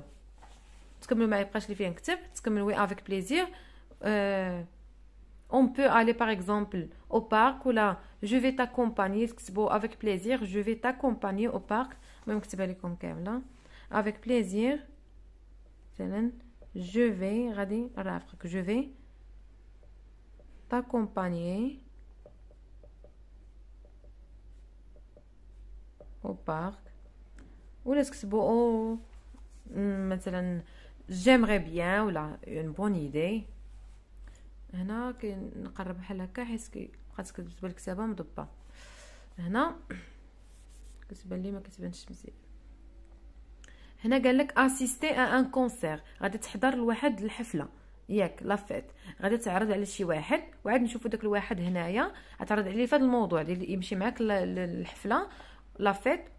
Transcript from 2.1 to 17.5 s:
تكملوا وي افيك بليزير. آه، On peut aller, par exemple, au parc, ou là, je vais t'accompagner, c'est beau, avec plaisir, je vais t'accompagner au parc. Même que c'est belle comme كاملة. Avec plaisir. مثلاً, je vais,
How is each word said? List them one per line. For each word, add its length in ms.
تكملوا 320
وي 160
افيك 240
بليزير. 400
آه، 640
On 200
peut 200
aller, 240
par 160
exemple, 580
au 120
parc, 440
ou 60
là, 300
je 140
vais 200
t'accompagner, 840
c'est 160
beau, 160
avec 280
plaisir, 460
je 160
vais 160
t'accompagner 720
au 120
parc. 340
Même 160
que 60
c'est 100
belle 200
comme 200
كاملة. 440
Avec 300
plaisir. 600
مثلاً, 320
je 260
vais, 520